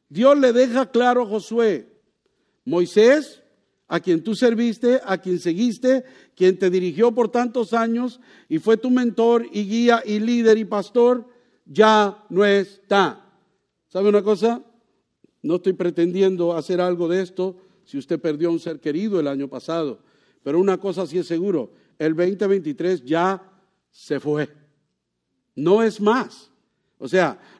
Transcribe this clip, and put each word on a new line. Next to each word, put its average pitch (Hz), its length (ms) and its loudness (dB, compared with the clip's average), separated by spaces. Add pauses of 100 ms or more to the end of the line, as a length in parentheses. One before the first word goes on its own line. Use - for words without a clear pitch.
Dios 262 320 4
le 254 140 4
deja 254 380 2
claro 247 320 2
a 226 40 -4
Josué, 214 720 -4 (680)
Moisés, 214 760 2 (460)
a 165 120 -2
quien 165 220 0
tú 226 120 -4
serviste, 240 680 0
a 190 140 -4
quien 180 220 -4
seguiste, 240 680 -2 (320)
quien 185 220 2
te 190 100 0
dirigió 185 420 0
por 233 200 -2
tantos 240 420 -2
años 233 480 -2 (300)
y 160 80 -2
fue 220 180 2
tu 247 140 -4
mentor 233 600 0
y 208 140 -4
guía 233 400 2
y 208 160 -4
líder 226 380 2
y 220 80 -6
pastor, 240 600 0 (380)
ya 208 640 2
no 185 160 2
está. 196 880 0 (560)
¿Sabe 196 220 0
una 202 120 4
cosa? 214 400 0 (800)
No 156 120 -2
estoy 185 180 -2
pretendiendo 175 840 0
hacer 175 280 -4
algo 175 260 -2
de 185 140 -2
esto 185 340 -8 (280)
si - 120 -14
usted 143 240 -6
perdió 160 300 -2
a - 20 -2
un 165 80 -4
ser 160 180 -10
querido 185 400 -4
el 151 80 -2
año 139 220 -6
pasado, 139 520 -8 (420)
pero 151 180 -2
una 190 160 2
cosa 185 300 -6
sí 151 100 -8
es 180 100 -4
seguro, 165 460 -4 (260)
el 156 140 -2
veinte 180 340 -2
veintitrés 175 560 -2
ya 170 400 -2 (480)
se - 300 -8
fue. 147 300 -4 (1040)
No 180 260 2
es 220 160 -2
más. 208 520 -2 (500)
O 135 60 -14
sea, 160 340 0 (200)